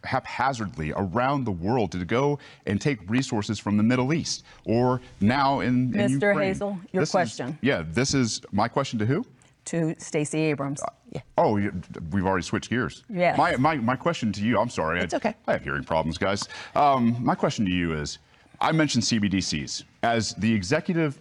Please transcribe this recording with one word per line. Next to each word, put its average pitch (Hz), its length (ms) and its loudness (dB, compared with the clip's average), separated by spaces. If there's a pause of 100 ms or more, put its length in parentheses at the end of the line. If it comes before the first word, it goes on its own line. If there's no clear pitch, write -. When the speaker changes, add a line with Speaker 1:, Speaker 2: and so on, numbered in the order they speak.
Speaker 1:
haphazardly 117 920 -4
around 120 480 0
the 110 80 -2
world 95 400 0
to 90 140 -4
go 139 340 0 (260)
and 101 140 0
take 143 200 -2 (100)
resources 113 500 -2
from 104 160 0
the 104 80 4
Middle 123 300 2
East - 300 -4 (220)
or 123 360 2 (180)
now 139 400 4
in, - 80 0
in 127 240 2
Speaker 2:
Mister 139 380 2
Speaker 1:
Ukraine. 196 180 4
Speaker 2:
Hazel, 196 320 -4 (140)
your 185 80 2
Speaker 1:
This 160 80 0
is, - 20 -8
Speaker 2:
question. 147 500 -2
Speaker 1:
yeah, 113 240 2
this 113 280 0
is 127 280 2 (100)
my 107 180 2
question 135 300 -2
to 104 60 2
who? 156 200 0 (440)
Speaker 2:
To 165 280 -2
Stacey 156 420 -2
Abrams. 143 420 0
Speaker 1:
Uh, - 60 -6 (240)
Speaker 3:
Yeah. - 100 -8 (160)
Speaker 1:
oh, 143 200 4
you, 101 160 0 (380)
we've 95 140 2
already 92 180 2
switched - 260 -4
gears. 113 400 -2
Speaker 2:
Yes. 175 280 0
Speaker 1:
My, 156 200 2
my, 151 200 2
my 120 180 0
question 131 380 -2
to 101 80 -6
you, 107 180 2
I'm 120 100 2
sorry. 80 300 0
Speaker 3:
It's 185 140 -2
Speaker 1:
I, 311 40 0
Speaker 3:
okay. 214 180 -2 (120)
Speaker 1:
I 233 60 2
have - 100 -2
hearing 71 200 -4
problems, 80 360 0
guys. 98 280 0 (280)
Um, 123 440 4
my 127 160 0
question 135 300 0
to 90 60 0
you 87 220 2
is, 73 260 -6 (420)
I 147 100 2
mentioned 147 320 2
C 117 140 0
B 101 120 2
D 95 120 2
Cs. - 420 -6 (200)
As 117 320 0
the 110 180 2
executive 147 680 0